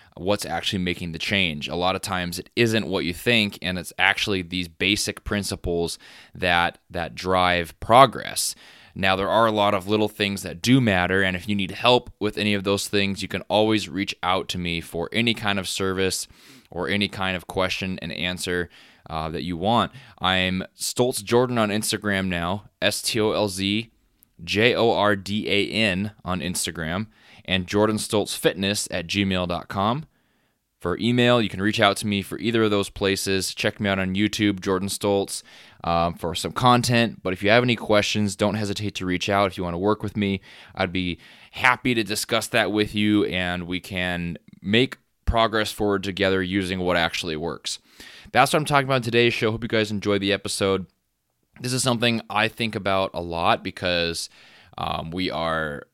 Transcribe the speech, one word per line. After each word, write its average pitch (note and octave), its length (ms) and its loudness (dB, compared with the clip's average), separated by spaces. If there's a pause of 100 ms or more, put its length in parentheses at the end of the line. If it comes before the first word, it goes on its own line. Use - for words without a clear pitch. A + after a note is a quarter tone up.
(140)
what's G2+ 300 -2
actually E2+ 360 -4
making F2+ 320 -4
the D#2+ 60 -10
change. D#2+ 500 -2
A D2 80 -6
lot F2+ 180 0
of F#2+ 80 -4
times F2+ 380 -4
it - 160 -18
isn't A2 320 2
what F2 160 -2
you E2+ 80 -2
think, G#2+ 500 2
and F#2 160 -4
it's E2 220 -10
actually F#2+ 420 2
these F2 240 -4
basic G2 560 -2
principles F2+ 760 -2 (380)
that, F2 440 2 (120)
that E2 240 -8
drive F2+ 640 0
progress. - 760 4 (400)
Now, F#2+ 180 2
there F#2+ 140 0
are A2 180 6
a A2 60 2
lot G#2 220 4
of F#2 120 -4
little G#2+ 220 2
things G2 340 -2
that E2+ 180 -10
do B2+ 200 6
matter, F#2+ 420 2
and F#2 140 0
if F2+ 120 -8
you G#2 60 0
need F#2+ 160 -2
help A#2+ 480 -2
with G#2 180 -4
any G#2 180 0
of G2 100 -4
those G2 240 -2
things, G2 340 -4
you F#2 60 -10
can F#2+ 140 -6
always G#2+ 460 2
reach F#2+ 320 -6
out F#2 280 -2
to - 100 -6
me E2+ 220 -4
for E2 320 -8
any A2+ 220 0
kind G2+ 220 -2
of F#2 120 -4
service F#2+ 580 -2 (420)
or E2+ 200 -6
any G2+ 180 0
kind F#2+ 300 -4
of E2+ 100 -10
question F#2 560 -4
and E2+ 80 -10
answer, F2 580 -4 (400)
uh, D#2+ 200 -6
that D#2+ 160 -6
you F2 120 -4
want. G2 360 2 (280)
I'm F#2 440 0 (120)
Stoltz - 460 -2
Jordan A#2+ 360 2
on G#2+ 100 2
Instagram G2+ 580 0
now, F2+ 380 -2 (180)
S G2+ 200 0
T - 180 -2
O G#2+ 100 4
L F#2 160 2
Z G2 460 -2 (500)
J G2 320 2
O A2 160 4
R G2+ 240 4
D G2 340 -4
A G2+ 220 0
N G#2 400 0 (140)
on F2+ 160 -4
Instagram, E2+ 680 -4 (380)
and F#2 220 -2
jordan G#2+ 300 2
stoltz G#2 400 -2
fitness G2 540 -2
at F2 160 -6
gmail F#2 420 0
dot E2+ 200 -6
com A2+ 360 -2 (760)
for F2 200 -2
email. A#2+ 440 4
You G2+ 60 -2
can F#2 120 -8
reach G#2+ 200 0
out G2+ 160 6
to - 100 -6
me G2+ 160 0
for - 160 -10
either A2+ 240 0
of A2 80 2
those G2+ 180 0
places. F#2+ 640 0
Check - 280 -4
me G#2 80 0
out G2 100 2
on F#2 160 -2
YouTube, G#2 460 0
Jordan F#2+ 280 -2
Stoltz, G2 540 -2 (400)
um, E2+ 320 0
for E2+ 220 -6
some E2+ 160 -4
content. A#2+ 680 2
But F#2 120 -2
if F#2+ 100 -6
you G2+ 80 2
have A#2+ 140 6
any B2 100 2
questions, G#2 640 0
don't G#2 180 0
hesitate G2+ 420 -6
to F#2 100 -6
reach F2+ 220 -2
out. G2+ 200 4
If F2+ 100 -8
you F#2 60 -4
wanna E2+ 140 -4
work G#2 260 0
with G#2 120 -6
me, G2 240 0 (360)
I'd F#2+ 160 0
be F2+ 260 -2 (320)
happy B2+ 440 2
to A2+ 100 0
discuss G#2+ 440 -2
that A2 220 2
with G#2+ 240 0
you, G#2 300 4
and F2+ 420 -2
we F2+ 140 -6
can F2 580 -4 (240)
make A#2 360 0 (260)
progress A2 480 2
forward G2+ 320 0
together F#2+ 360 2
using F#2 380 0
what F2+ 180 2
actually E2 400 0
works. D2+ 440 -8 (500)
That's C3 220 4
what E3 80 2
I'm D3+ 40 -4
talking C#3 220 2
about C3+ 100 2
in B2+ 60 0
today's A#2 320 4
show. A2+ 160 0
Hope A2+ 140 -4
you A2+ 40 -8
guys A2 220 0
enjoy G2+ 300 0
the G2 120 2
episode. G2 540 0 (720)
This B2 120 -4
is B2+ 100 -2
something A#2 380 2 (100)
I G#2+ 160 2
think A2+ 300 -4
about F#2+ 380 0
a E2+ 60 -4
lot F2 440 0
because, F2 640 -2 (460)
um, E2 340 -6
we F2+ 180 -4
are D#2+ 640 -4